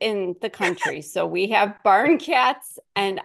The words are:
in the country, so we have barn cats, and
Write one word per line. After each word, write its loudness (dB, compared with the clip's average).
in -4
the -4
country, -4
so -4
we -2
have 0
barn 4
cats, -2
and -2